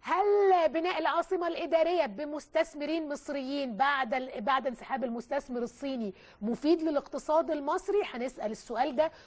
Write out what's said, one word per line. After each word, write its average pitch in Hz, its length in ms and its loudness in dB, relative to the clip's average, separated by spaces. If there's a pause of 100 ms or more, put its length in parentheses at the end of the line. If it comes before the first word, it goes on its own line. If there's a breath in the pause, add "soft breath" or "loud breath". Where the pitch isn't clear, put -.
هل 381 680 4
بناء 320 300 0
العاصمة 339 480 0
الإدارية 330 580 2
بمستثمرين 302 1040 -2
مصريين 277 680 -4
بعد 269 360 2
ال-، 254 280 -4
بعد 269 260 2
انسحاب 254 360 -4
المستثمر 240 580 -4
الصيني 240 520 -6 (280 loud breath)
مفيد 285 400 2
للاقتصاد 311 720 0
المصري؟ 339 500 0 (120)
هنسأل 240 380 -6
السؤال 247 440 -2
ده 311 160 2 (160 loud breath)